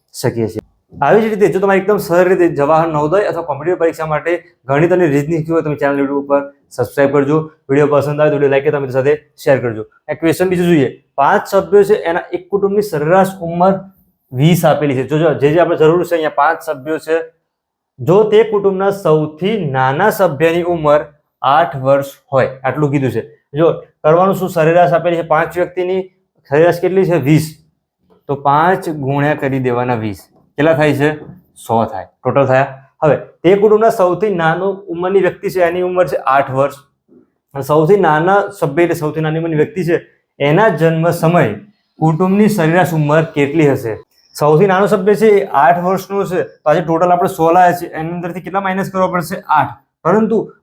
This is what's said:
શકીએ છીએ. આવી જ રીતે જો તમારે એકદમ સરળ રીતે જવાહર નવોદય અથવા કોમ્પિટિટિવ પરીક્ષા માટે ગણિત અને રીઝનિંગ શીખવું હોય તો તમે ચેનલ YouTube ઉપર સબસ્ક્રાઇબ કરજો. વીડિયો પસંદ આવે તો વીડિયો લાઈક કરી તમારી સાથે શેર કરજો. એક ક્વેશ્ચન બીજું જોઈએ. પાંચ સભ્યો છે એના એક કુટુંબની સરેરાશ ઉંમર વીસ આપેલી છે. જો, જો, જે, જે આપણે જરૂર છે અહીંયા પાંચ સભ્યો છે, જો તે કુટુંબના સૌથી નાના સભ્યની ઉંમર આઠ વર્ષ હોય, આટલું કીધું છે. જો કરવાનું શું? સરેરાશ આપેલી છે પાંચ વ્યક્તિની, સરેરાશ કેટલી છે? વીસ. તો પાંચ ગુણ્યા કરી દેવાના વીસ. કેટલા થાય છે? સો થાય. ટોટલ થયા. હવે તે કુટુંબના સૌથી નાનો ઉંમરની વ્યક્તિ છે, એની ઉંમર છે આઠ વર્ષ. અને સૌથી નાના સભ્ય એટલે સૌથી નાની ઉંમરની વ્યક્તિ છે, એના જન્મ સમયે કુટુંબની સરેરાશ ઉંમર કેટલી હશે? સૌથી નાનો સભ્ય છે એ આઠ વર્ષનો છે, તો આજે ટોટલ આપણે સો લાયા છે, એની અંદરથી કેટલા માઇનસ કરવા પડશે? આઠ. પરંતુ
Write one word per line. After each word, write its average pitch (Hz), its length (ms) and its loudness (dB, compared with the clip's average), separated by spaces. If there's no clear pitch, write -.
શકીએ 113 340 -4
છીએ. - 540 -14
આવી 170 200 4
જ 220 40 0
રીતે 202 280 0
જો 190 60 -2
તમારે 196 200 2
એકદમ 196 180 0
સરળ 180 300 2
રીતે 175 280 2
જવાહર 156 320 2
નવોદય 156 360 0
અથવા 165 200 -4
કોમ્પિટિટિવ 156 360 -4
પરીક્ષા 160 260 -2
માટે 160 380 -4
ગણિત 151 260 2
અને 180 160 2
રીઝનિંગ 143 320 0
શીખવું 160 160 -4
હોય 160 60 0
તો 151 80 -4
તમે 147 60 -4
ચેનલ 143 240 -2
YouTube 139 200 -2
ઉપર 139 340 -2
સબસ્ક્રાઇબ 139 420 -2
કરજો. 147 400 0
વીડિયો 143 180 2
પસંદ 147 340 0
આવે 151 80 4
તો 147 60 0
વીડિયો 139 160 2
લાઈક 139 120 0
કરી 147 80 -2
તમારી 139 200 -4
સાથે 127 300 0
શેર 135 220 0
કરજો. 110 260 -6
એક 151 120 -8
ક્વેશ્ચન 165 300 0
બીજું 180 160 0
જોઈએ. 151 380 2
પાંચ 175 320 0
સભ્યો 196 360 2
છે 202 100 2
એના 180 280 -2
એક 175 160 -8
કુટુંબની 196 320 -2
સરેરાશ 180 460 0
ઉંમર 175 380 0
વીસ 160 320 2
આપેલી 143 300 0
છે. 131 80 -2
જો, 147 140 -4
જો, 156 160 2
જે, 139 200 2
જે 175 60 2
આપણે 165 180 2
જરૂર 160 260 4
છે 170 120 -4
અહીંયા 156 140 -2
પાંચ 160 320 0
સભ્યો 151 360 -6
છે, 160 220 -4
જો 175 240 2
તે 214 200 4
કુટુંબના 196 460 -2
સૌથી 175 840 -2
નાના 135 380 0
સભ્યની 165 540 0
ઉંમર 151 420 0
આઠ 143 360 0
વર્ષ 139 280 0
હોય, 131 160 2
આટલું 139 280 -2
કીધું 135 200 0
છે. 110 180 -6
જો 156 180 2
કરવાનું 180 320 2
શું? 185 140 -4
સરેરાશ 165 420 2
આપેલી 165 260 0
છે 165 40 -2
પાંચ 165 360 -2
વ્યક્તિની, 180 540 -4
સરેરાશ 165 300 2
કેટલી 185 260 0
છે? 170 120 0
વીસ. 151 480 0
તો 143 80 -4
પાંચ 160 540 0
ગુણ્યા 143 460 -2
કરી 135 240 -4
દેવાના 123 360 -2
વીસ. 107 340 -8
કેટલા 160 160 2
થાય 151 200 2
છે? 151 260 -2
સો 113 300 -2
થાય. 95 200 -10
ટોટલ 135 400 -2
થયા. 131 440 -2
હવે 147 140 2
તે - 380 0
કુટુંબના 214 340 4
સૌથી 190 460 -2
નાનો 175 360 -2
ઉંમરની 185 480 -2
વ્યક્તિ 180 300 -2
છે, 180 120 -2
એની 175 200 0
ઉંમર 180 260 0
છે - 80 -8
આઠ 135 360 0
વર્ષ. 135 220 -2
અને 139 80 -8
સૌથી 156 360 2
નાના 185 520 2
સભ્ય 165 240 0
એટલે 165 120 0
સૌથી 151 260 -4
નાની 156 160 -2
ઉંમરની 165 180 -4
વ્યક્તિ 151 280 -2
છે, 160 240 -2
એના 160 300 2
જન્મ 165 400 0
સમયે 160 440 2
કુટુંબની 185 480 2
સરેરાશ 170 460 0
ઉંમર 151 280 2
કેટલી 147 480 0
હશે? 117 280 -4
સૌથી 156 280 4
નાનો 190 200 2
સભ્ય 196 280 0
છે 208 120 2
એ 202 180 4
આઠ 170 340 2
વર્ષનો 185 460 -4
છે, 160 180 -4
તો - 260 -6
આજે 165 120 2
ટોટલ 165 300 0
આપણે 175 160 2
સો 160 240 0
લાયા 180 200 4
છે, 175 160 -6
એની 156 220 -10
અંદરથી 175 320 -10
કેટલા 185 200 -6
માઇનસ 190 300 -4
કરવા 185 160 0
પડશે? 175 400 -6
આઠ. 143 200 2
પરંતુ 208 480 0